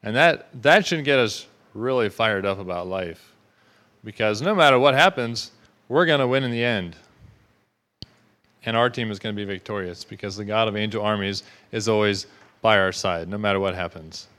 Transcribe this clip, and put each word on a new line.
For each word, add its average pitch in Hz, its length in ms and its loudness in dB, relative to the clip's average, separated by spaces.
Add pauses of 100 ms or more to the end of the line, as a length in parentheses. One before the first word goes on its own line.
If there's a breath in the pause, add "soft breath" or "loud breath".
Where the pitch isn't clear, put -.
And 110 140 -6
that, 156 320 2 (140)
that 170 240 6
should 160 180 -4
get 139 160 2
us 113 260 -2 (280)
really 120 340 -2
fired 101 380 -2
up 98 120 -2
about 90 300 -8
life, 92 460 -10 (720 soft breath)
because 107 360 -2
no 196 140 0
matter 143 240 6
what 139 140 6
happens, 131 580 2 (380 soft breath)
we're 156 160 2
gonna 143 200 2
win 131 200 0
in 123 60 -4
the 117 120 -2
end. 98 320 -2 (1700 soft breath)
And 113 120 0
our 120 120 4
team 117 220 -6
is 101 80 -8
gonna 107 160 -8
be 104 80 -6
victorious, 95 640 -8
because 98 320 -12
the 107 80 -8
God 110 240 0
of 104 80 -6
angel 107 260 -4
armies 101 400 -2 (300 loud breath)
is 110 160 -4
always 104 380 2 (340 soft breath)
by 110 180 4
our 95 140 0
side, 85 340 -6
no 101 100 -8
matter 101 220 0
what 95 160 -2
happens. 85 520 -12 (120)